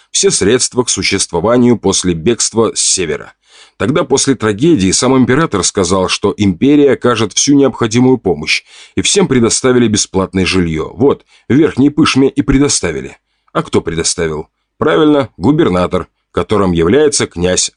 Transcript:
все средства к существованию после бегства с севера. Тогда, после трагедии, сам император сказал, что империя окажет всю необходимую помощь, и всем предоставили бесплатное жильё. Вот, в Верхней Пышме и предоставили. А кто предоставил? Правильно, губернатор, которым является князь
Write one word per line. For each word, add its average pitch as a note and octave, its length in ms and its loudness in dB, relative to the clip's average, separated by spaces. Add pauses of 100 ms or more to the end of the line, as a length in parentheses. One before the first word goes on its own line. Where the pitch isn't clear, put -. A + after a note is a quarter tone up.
(100)
все - 220 0
средства A#2 500 0
к A#2+ 60 -8
существованию G#2 920 0
после F#2 360 -2
бегства G#2+ 600 -2
с - 60 -6
севера. D2+ 540 -4 (420)
Тогда, C#3 260 0
после C3+ 320 0
трагедии, G#2+ 560 0
сам B2+ 260 2
император B2+ 460 0
сказал, F#2 460 0
что - 280 -2
империя C3 560 2
окажет A2+ 400 -2
всю - 220 0
необходимую B2+ 640 2
помощь, D#2+ 460 -4 (320)
и F#2+ 60 0
всем F#3+ 260 0
предоставили B2 580 2
бесплатное F#2+ 580 -2
жильё. E2 480 -2
Вот, A#2+ 320 0 (240)
в A2 60 0
Верхней C#3 360 2
Пышме C3+ 380 2
и C#3 140 -2
предоставили. E2+ 760 -2 (360)
А - 100 -2
кто - 200 -2
предоставил? D#2+ 640 -6 (300)
Правильно, D3+ 580 2
губернатор, F2+ 720 0 (240)
которым F#2+ 400 0
является A#2 560 2
князь F2 480 -2